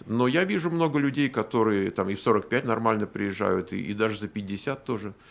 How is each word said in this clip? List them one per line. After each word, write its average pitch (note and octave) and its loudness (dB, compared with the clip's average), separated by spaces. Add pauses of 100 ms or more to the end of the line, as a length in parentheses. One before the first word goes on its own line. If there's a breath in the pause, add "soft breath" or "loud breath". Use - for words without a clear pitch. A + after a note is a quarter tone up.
Но A#2+ 2
я E3 2
вижу F3+ 0
много E3 0
людей, C#3 0
которые G#2+ 2
там F#2+ 0
и G2+ -2
в - -8
сорок A2 2
пять A#2 0
нормально A2+ 2
приезжают, G2 -2
и, F#2+ -4
и G2 -4
даже G#2+ 0
за G#2 -6
пятьдесят G2+ -6
тоже. G#2 -6 (180 loud breath)